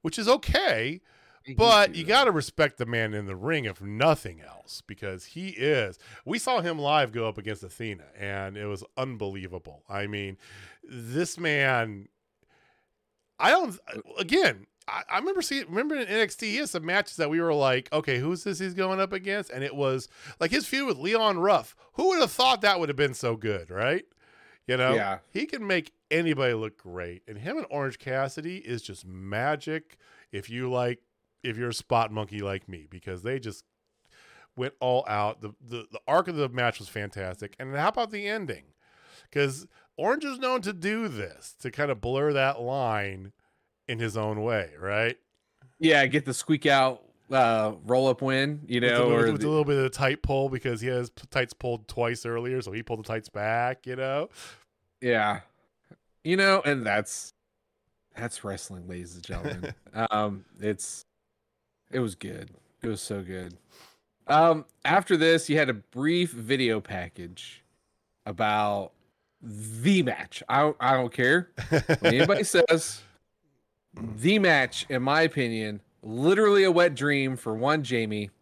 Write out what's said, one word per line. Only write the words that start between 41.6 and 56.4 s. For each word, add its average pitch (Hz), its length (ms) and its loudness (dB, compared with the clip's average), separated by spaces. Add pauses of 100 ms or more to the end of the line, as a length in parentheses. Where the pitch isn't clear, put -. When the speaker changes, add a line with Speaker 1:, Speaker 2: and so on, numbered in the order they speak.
Speaker 1:
to 127 100 -8
kind 143 200 -2
of 110 100 -2
blur 135 320 0
that 135 280 2
line 107 720 -4 (560)
in 117 120 -6
his 110 160 -4
own 107 260 -2
way, 104 360 -2
right? 104 380 -2 (600)
Speaker 2:
Yeah, 151 280 6
get 135 180 0
the 131 100 -4
squeak 156 320 0
out, 131 360 4 (280)
uh, 117 420 4 (120)
roll 127 240 4
up 127 140 0
win, 135 440 0
you 120 140 0
Speaker 1:
With 120 100 4
a 120 40 2
Speaker 2:
know, 120 140 4
Speaker 1:
little, 117 60 4 (140)
Speaker 2:
or 110 40 2
Speaker 1:
with - 80 -2
Speaker 2:
the - 60 -2
Speaker 1:
a 151 40 0
little 151 140 2
bit 143 140 2
of 131 60 2
the 127 60 -2
tight 139 320 0
pull 139 260 0
because 123 320 -4
he 123 80 -4
has 123 220 -4
p-, - 200 -20
tights 127 240 -2
pulled 117 340 -6
twice 120 380 -2
earlier, 120 360 -4
so 98 100 -10
he 113 100 -8
pulled 110 180 -8
the 107 80 -14
tights 110 200 -6
back, 117 580 -2
you 127 100 -8
know? 135 320 -4 (720)
Speaker 2:
Yeah. 107 400 2 (840)
You 175 120 2
know, 196 280 6